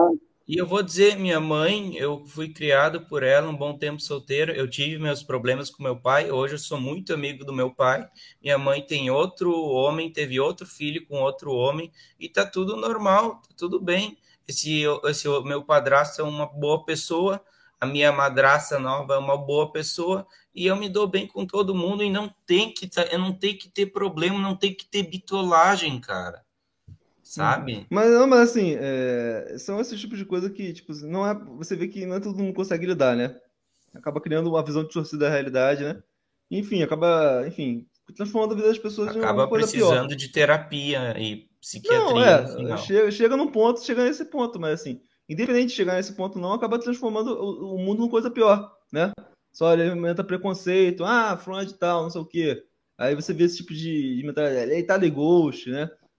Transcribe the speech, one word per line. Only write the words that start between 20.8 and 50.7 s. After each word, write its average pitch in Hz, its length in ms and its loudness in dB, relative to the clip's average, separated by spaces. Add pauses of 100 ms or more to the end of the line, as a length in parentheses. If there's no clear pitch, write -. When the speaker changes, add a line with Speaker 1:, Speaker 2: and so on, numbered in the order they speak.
Speaker 1:
dou 202 180 0
bem 196 200 -4
com 196 180 -8
todo 196 300 -2
mundo, 196 280 0
e 202 60 0
não 202 240 -4 (140)
tem 202 260 4
que 190 140 -12
tá, 175 240 0
eu 170 80 0
não 185 120 0
tenho 196 280 -4
que - 100 -20
ter 202 160 -2
problema, 190 540 -2
não 196 160 -2
tem 196 180 -2
que - 140 -20
ter 202 160 -2
bitolagem, 175 1000 2
cara. 90 400 -8 (800)
Sabe? 113 720 -2
Speaker 2:
Mas, 214 180 4
não, 233 160 8
mas 240 240 8
assim, 190 300 2
é... 123 800 -2
são 202 200 -6
esses 240 200 -6
tipos 214 180 -10
de 196 80 -8
coisa 185 240 -4
que, 190 240 -10
tipo, 160 200 -16 (120)
não 185 220 -4
é, 208 60 0 (240)
você 165 180 -8
vê 170 120 -4
que 185 180 -10
não 185 100 -6
é 202 40 -4
todo 202 180 -8
mundo 190 180 -4
consegue 180 320 -4
lidar, 139 280 2
né? 123 200 -2 (580)
Acaba 147 260 -8
criando 160 300 -2
uma 160 160 0
visão 151 180 -2
distorcida 151 420 -4
da 147 60 2
realidade, 139 520 0
né? 151 180 -8 (480)
Enfim, 202 320 -2
acaba, 156 680 2
enfim, 123 380 -6 (300)
transformando 214 380 -2
a - 20 -2
vida 214 120 2
das 220 120 4
pessoas 214 360 -6
em 226 40 -4
Speaker 1:
Acaba 220 240 2
Speaker 2:
uma - 40 2
coisa 220 240 2
pior. 220 180 2
Speaker 1:
precisando 135 260 2
de 131 140 -10
terapia 143 920 0
e 107 280 -8 (140)
psiquiatria - 380 0 (140)
Speaker 2:
Não, 240 100 4
é, 165 180 10
Speaker 1:
no - 160 -8
final. 131 220 -4
Speaker 2:
chega, 208 320 2
chega 233 260 4
num 294 140 0
ponto, 233 320 2
chega 247 200 0
nesse 302 220 -2
ponto, 233 340 -4
mas 160 220 -2
assim, 127 180 -10 (280)
independente 240 400 0
de 240 60 -6
chegar 185 240 0
nesse 185 160 -4
ponto 190 260 -6
não, 180 140 -2
acaba 233 260 -2
transformando 233 520 -4
o, 196 440 -6
o - 20 -6
mundo 196 220 -2
numa 233 100 0
coisa 233 220 0
pior, 208 400 4 (200)
né? 170 200 0 (400)
Só 160 160 0
alimenta 170 560 2
preconceito, 180 800 0